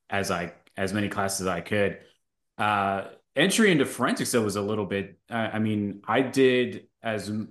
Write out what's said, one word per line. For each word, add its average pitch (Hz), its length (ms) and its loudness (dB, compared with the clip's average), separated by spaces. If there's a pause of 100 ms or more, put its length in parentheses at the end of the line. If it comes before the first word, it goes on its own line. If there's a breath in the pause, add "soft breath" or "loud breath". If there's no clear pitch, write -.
(120)
as 98 180 -2
I, 87 240 -4 (240)
as 98 160 -2
many 104 160 -2
classes 95 320 -2
as 92 60 0
I 87 140 -2
could." 98 360 0 (600 soft breath)
Uh, 98 460 0 (300)
entry 190 360 4
into 135 160 4
forensics, 131 460 -2
though, 117 100 4
was 101 120 -2
a 104 60 0
little 104 240 -2
bit, 98 320 -6 (140)
uh, 113 200 -2
I 110 60 -4
mean, 104 500 -2
I 117 140 4
did 127 680 2 (120)
as, 104 300 -4 (200)